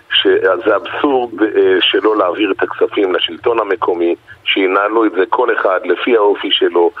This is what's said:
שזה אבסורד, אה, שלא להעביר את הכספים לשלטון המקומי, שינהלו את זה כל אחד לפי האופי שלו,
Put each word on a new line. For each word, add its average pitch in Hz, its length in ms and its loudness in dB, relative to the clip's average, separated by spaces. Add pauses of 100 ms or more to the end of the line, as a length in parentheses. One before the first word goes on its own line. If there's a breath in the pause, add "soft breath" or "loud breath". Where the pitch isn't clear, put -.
(100)
שזה 92 680 2
אבסורד, 120 640 -2
אה, 98 380 2
שלא 101 360 2
להעביר 95 360 0
את - 100 -2
הכספים 92 520 -2
לשלטון 113 440 -2
המקומי, 87 560 -2 (300 loud breath)
שינהלו 101 600 0
את 104 80 0
זה 92 160 0
כל 120 280 0
אחד 92 280 0
לפי 90 320 0
האופי 104 340 0
שלו, 87 400 2 (100)